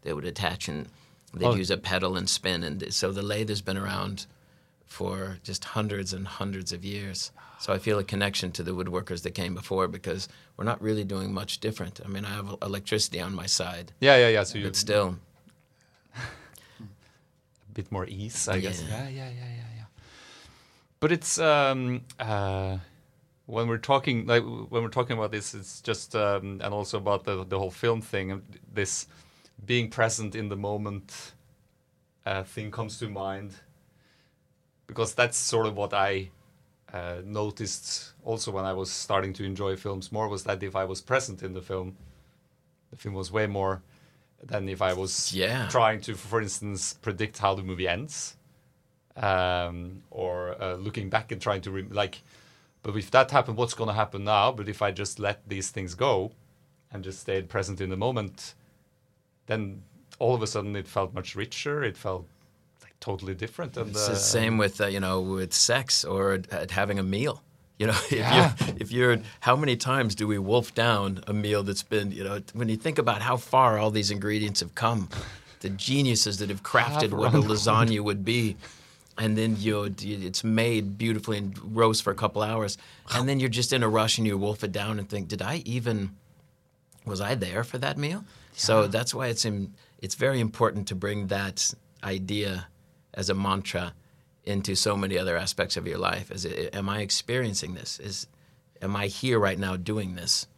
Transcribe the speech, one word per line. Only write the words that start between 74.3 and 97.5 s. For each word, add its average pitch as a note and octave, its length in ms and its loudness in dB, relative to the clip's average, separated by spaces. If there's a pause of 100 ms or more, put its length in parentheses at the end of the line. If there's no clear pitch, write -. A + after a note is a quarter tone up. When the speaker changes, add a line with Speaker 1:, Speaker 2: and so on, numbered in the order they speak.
Speaker 1:
have E2+ 140 -6
come, A2+ 340 2 (520)
the F#2+ 100 -4
geniuses A2 680 2
that G2 100 -2
have G2 140 -6
crafted B2+ 480 4
Speaker 2:
Have - 40 0
Speaker 1:
what G#2+ 200 4
a D#3 60 10
Speaker 2:
run. G#2+ 80 4
Speaker 1:
lasagna A2 520 6
would G2+ 240 0
be, A2+ 320 2 (640)
and A2 180 2
then, A2 220 2
you G#2+ 140 2
know, G#2 160 0
d-, G2 380 -6
it's F#2+ 180 -4
made A2 540 2
beautifully A2 400 0
and G2+ 380 -6
roast A2+ 260 6
for G2+ 80 0
a G2+ 40 0
couple G#2 280 0
hours, G#2+ 340 0 (380)
and B2+ 140 2
then C#3 120 2
you're C3 100 2
just A#2+ 220 2
in B2+ 100 6
a A2 60 6
rush A2 300 4
and A2+ 80 2
you G2+ 120 2
wolf G#2 260 0
it F#2+ 80 -2
down G#2 260 -2
and G2+ 100 -6
think, G2 200 -6
"Did G2 140 -4
I A#2+ 140 -2 (100)
even, A2+ 500 -2 (880)
was G2 140 -4
I G2+ 140 0
there G2 300 -2
for B2 140 -8
that C#3+ 200 -2
meal?" E3+ 260 -4 (300)
So A2 280 6
Speaker 2:
Yeah. G#2 60 6
Speaker 1:
that's A2 260 0
why B2+ 140 -2
it's A2+ 160 0
in, G2+ 300 -4 (240)
it's - 160 -6
very C3 260 2
important A2 480 0
to G2+ 60 -4
bring G2+ 340 -2
that G2 440 -2 (300)
idea F#2+ 640 -2 (460)
as F#2 160 -2
a G2 40 4
mantra F#2+ 580 0 (520)
into G2 300 -2
so G2+ 220 4
many G2 220 0
other F2+ 180 0
aspects F#2 400 0
of F2 100 -4
your F2+ 120 -4
life. F#2 320 -2
Is F2 160 -6
it, - 280 -4
am G2 140 -2
I G#2 140 -2
experiencing G#2 720 -2